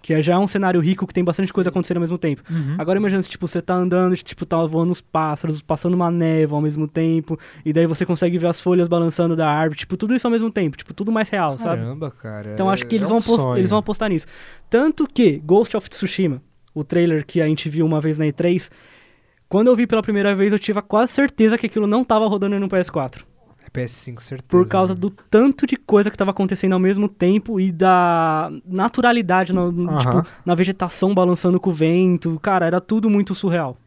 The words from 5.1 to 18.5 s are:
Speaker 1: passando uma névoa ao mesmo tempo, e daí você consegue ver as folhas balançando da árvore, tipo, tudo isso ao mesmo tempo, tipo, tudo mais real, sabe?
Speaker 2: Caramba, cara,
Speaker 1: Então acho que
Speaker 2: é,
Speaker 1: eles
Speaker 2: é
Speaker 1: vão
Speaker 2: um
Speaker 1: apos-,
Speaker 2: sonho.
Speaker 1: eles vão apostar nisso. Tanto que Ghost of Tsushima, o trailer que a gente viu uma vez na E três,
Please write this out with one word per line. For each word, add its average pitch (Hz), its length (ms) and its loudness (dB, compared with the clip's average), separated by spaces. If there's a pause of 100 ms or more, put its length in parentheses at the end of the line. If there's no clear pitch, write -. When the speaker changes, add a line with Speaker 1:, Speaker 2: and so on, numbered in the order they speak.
Speaker 1:
passando 175 320 -2
uma 175 160 0
névoa 160 480 0
ao - 40 0
mesmo 151 240 -2
tempo, 160 520 -2 (260)
e 156 80 -2
daí 165 140 4
você 160 180 -2
consegue 175 320 0
ver 170 120 0
as 170 120 -2
folhas 180 260 2
balançando 170 480 0
da 160 140 0
árvore, 151 300 0
tipo, - 180 -8
tudo 220 180 -2
isso 254 120 -2
ao 233 40 0
mesmo 226 200 0
tempo, 170 260 -2
tipo, - 160 -18
tudo 202 180 -6
mais 220 200 0
real, 160 280 -2
sabe? 170 220 -4
Speaker 2:
Caramba, 135 300 -8
cara, 107 420 -14
Speaker 1:
Então 190 160 -2
acho 190 160 -2
que 226 120 -2
Speaker 2:
é, - 20 2
Speaker 1:
eles 202 80 -2
Speaker 2:
é - 20 -2
Speaker 1:
vão 220 80 2
Speaker 2:
um 226 40 2
Speaker 1:
apos-, 226 200 2
Speaker 2:
sonho. 127 160 0
Speaker 1:
eles 185 140 2
vão 208 80 2
apostar 214 320 -4
nisso. 170 160 -2 (420)
Tanto 294 400 2
que 170 300 4
Ghost 175 360 2
of 208 140 -4
Tsushima, 170 540 -4 (320)
o 151 100 -6
trailer 165 400 2
que - 160 -2
a 156 60 2
gente 156 240 -2
viu 156 160 0
uma 160 120 0
vez 151 200 -2
na 156 80 0
E 151 60 0
três, 175 380 -2 (760)